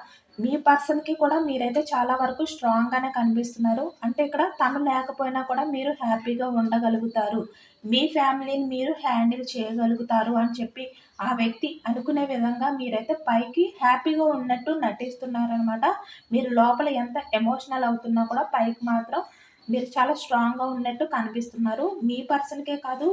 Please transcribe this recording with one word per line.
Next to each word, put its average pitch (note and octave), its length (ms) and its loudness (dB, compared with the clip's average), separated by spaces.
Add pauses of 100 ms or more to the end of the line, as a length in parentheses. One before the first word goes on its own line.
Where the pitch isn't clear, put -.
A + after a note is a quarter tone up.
(380)
మీ B3 200 0
పర్సన్‌కి D4 560 2
కూడా D4+ 260 2
మీరైతే C4 440 0
చాలా B3 320 0
వరకు B3+ 300 0
స్ట్రాంగ్‌గానే B3 680 0
కనిపిస్తున్నారు. A#3 720 2 (180)
అంటే A#3+ 220 -2
ఇక్కడ D4 200 0 (100)
తను C#4 300 0
లేకపోయినా C4 580 -2
కూడా B3+ 240 0
మీరు C#4 300 -2
హ్యాపీగా A#3+ 580 -2
ఉండగలుగుతారు, A3+ 840 0 (440)
మీ A#3+ 240 2
ఫ్యామిలీని C#4 580 0
మీరు C4 320 -2
హ్యాండిల్ B3 500 2
చేయగలుగుతారు A#3 880 0
అని A#3 200 2
చెప్పి B3+ 320 -8 (320)
ఆ A3 160 -2
వ్యక్తి A#3 340 -2 (180)
అనుకునే C#4 400 -2
విధంగా B3 460 0
మీరైతే A#3+ 500 -4
పైకి A#3+ 420 2 (120)
హ్యాపీగా C#4+ 540 2
ఉన్నట్టు B3+ 480 -2
నటిస్తున్నారనమాట. A#3 1080 -2 (460)
మీరు B3+ 220 0
లోపల A#3+ 440 6
ఎంత A#3+ 200 -4 (180)
ఎమోషనల్ A#3+ 540 0
అవుతున్నా A#3 360 0
కూడా B3 240 -2
పైకి A#3 360 0
మాత్రం A#3 380 -2 (460)
మీరు B3 200 0
చాలా C4+ 260 2
స్ట్రాంగ్‌గా B3 520 0
ఉన్నట్టు A#3+ 400 -2
కనిపిస్తున్నారు. A#3 800 -2 (180)
మీ A#3+ 200 2
పర్సన్‌కే C#4+ 560 -2
కాదు, C4 340 -4